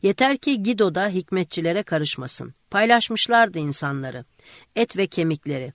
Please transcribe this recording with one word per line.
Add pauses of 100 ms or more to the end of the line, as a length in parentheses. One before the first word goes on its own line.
Yeter
ki
Gido
da
hikmetçilere
karışmasın. (160)
Paylaşmışlardı
insanları, (520)
et
ve
kemikleri.